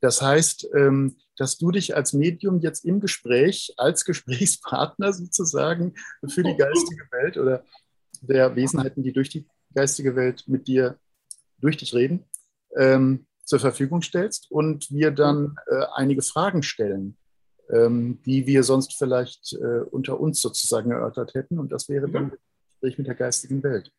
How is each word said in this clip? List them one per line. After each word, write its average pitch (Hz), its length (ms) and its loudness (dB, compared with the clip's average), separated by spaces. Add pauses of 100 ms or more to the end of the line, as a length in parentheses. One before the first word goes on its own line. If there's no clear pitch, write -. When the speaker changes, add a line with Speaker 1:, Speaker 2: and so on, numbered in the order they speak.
Speaker 1:
Das 123 220 2
heißt, 147 540 2
ähm, 139 400 4 (200)
dass - 220 -4
du 170 120 2
dich 185 260 0
als 143 160 0
Medium 170 480 0
jetzt 156 240 -4
im 185 160 0
Gespräch, 147 760 0
als 147 280 0
<laughs> - 0 -
Gesprächspartner 156 1080 -2
sozusagen 170 840 -2 (340)
für 180 140 -2
die - 140 0
geistige 151 540 2
Welt 131 280 -2
oder 131 260 0 (580)
der 131 340 4
Wesenheiten, 135 460 -2
die 127 100 -2
durch 135 180 0
die 151 160 -10 (280)
geistige 139 420 0
Welt 127 300 -2
mit 131 220 -2
dir, 131 300 2 (600)
durch 151 160 2
dich - 180 -10
reden, 139 300 0 (520)
ähm, 131 500 4 (180)
zur 139 160 2
Verfügung 135 420 0
stellst - 480 -4
und 151 400 -2
wir 147 200 2
dann, 147 460 2 (120)
äh, 135 160 0 (100)
einige 135 280 2
Fragen 180 400 0
stellen, 98 540 -4 (560)
ähm, 117 540 2
die 131 200 2
wir 135 180 6
sonst 131 340 2
vielleicht, 127 560 -2
äh, 120 260 -2 (100)
unter 131 300 -4
uns 156 200 -2
sozusagen 117 500 -2
erörtert 117 440 -4
hätten. 135 240 -6
Und 139 140 -6
das 135 160 -8
wäre 139 200 -4
dann 151 180 -2
Speaker 2:
Mhm. 135 40 -8
Speaker 1:
das - 100 -18 (300)
Gespräch - 280 -6
mit 135 80 -6
der 123 80 -6
geistigen 131 480 -4
Welt. 131 360 -6